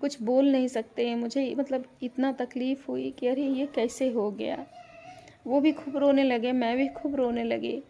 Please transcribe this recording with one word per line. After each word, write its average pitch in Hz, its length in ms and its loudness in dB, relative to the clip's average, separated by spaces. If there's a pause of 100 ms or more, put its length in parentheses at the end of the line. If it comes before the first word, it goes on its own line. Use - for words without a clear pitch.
कुछ 285 200 -4
बोल 254 300 4
नहीं 254 160 2
सकते 240 420 -4
हैं, 233 60 -2
मुझे 240 420 -2
मतलब 262 280 -2 (180)
इतना 254 280 -2
तकलीफ़ 254 560 -4
हुई 262 240 -4
कि 247 160 -4
अरे 269 200 0
ये 269 180 0
कैसे 262 440 0
हो 214 220 0
गया। 208 340 -6 (840)
वो 269 140 2
भी 302 100 6
खूब 285 260 -4
रोने 277 260 6
लगे, 247 280 2
मैं 247 260 2
भी 269 100 2
खूब 285 280 -4
रोने 240 280 0
लगी। 233 460 -4